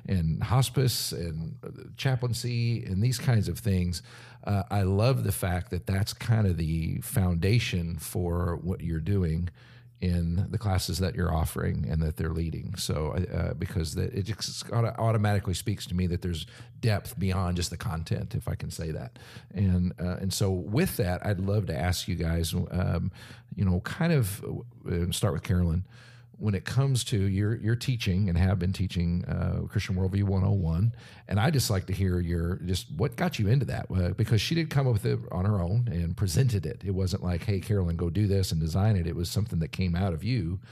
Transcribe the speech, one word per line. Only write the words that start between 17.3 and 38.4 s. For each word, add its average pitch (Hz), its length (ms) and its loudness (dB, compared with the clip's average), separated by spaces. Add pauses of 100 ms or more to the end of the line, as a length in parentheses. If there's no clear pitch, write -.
just 85 100 -2
the 85 80 -8
content, - 580 -6
if - 140 -4
I - 60 -2
can - 160 -8
say 80 220 -6
that. - 260 -10 (360)
And, 90 460 4
uh, 90 220 -2
and 92 100 -2
so 98 180 0
with 104 460 0
that, 90 300 0
I'd 95 140 0
love 98 260 0
to 80 120 -2
ask 87 300 0
you 90 60 0
guys, 82 400 0
um, 90 580 0 (420)
you 101 120 0
know, 92 140 4
kind 165 340 0
of, 101 280 0 (480)
uh, 87 220 0
start 82 220 2
with - 80 -4
Carolyn. 87 420 2 (540)
When 104 160 0
it 90 100 -4
comes 135 400 2
to 113 200 0
your, 104 320 2
your 113 200 0
teaching 104 540 0
and 85 80 2
have 95 200 4
been 90 140 0
teaching, 87 540 0
uh, 87 420 -2
Christian 101 260 -2
Worldview 95 300 2
one 95 180 2
oh 101 100 4
one, 92 420 2 (340)
and 98 100 2
I 131 120 6
just 143 180 2
like 92 200 0
to 92 40 -2
hear 90 260 2
your, 85 460 0
just 90 320 -2
what - 180 0
got - 240 -2
you 104 100 4
into 127 180 4
that, - 280 -6
uh, 90 220 2
because 113 240 4
she - 140 0
did 165 160 0
come 139 160 2
up 123 80 4
with 101 100 0
it 120 140 2 (120)
on 90 140 -2
her 104 160 4
own 110 320 2
and 85 240 0
presented 104 480 2
it. - 180 -6
It 95 100 -2
wasn't 92 300 0
like, 87 220 0
"Hey, 98 160 0
Carolyn, 87 360 2
go 85 120 0
do 98 180 2
this 95 260 2